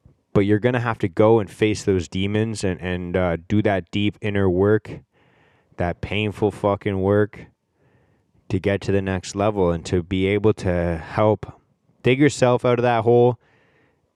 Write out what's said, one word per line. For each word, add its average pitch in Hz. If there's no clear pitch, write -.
But 104
you're 104
gonna 120
have 117
to -
go 110
and 95
face -
those 92
demons 104
and, 92
and, 90
uh, 90
do 104
that 98
deep 104
inner 101
work, 101
that 87
painful 104
fucking 101
work 101
to 95
get 98
to -
the 98
next 95
level 98
and 82
to 90
be 92
able 101
to 87
help 107
dig 131
yourself 127
out 120
of 120
that 120
hole 120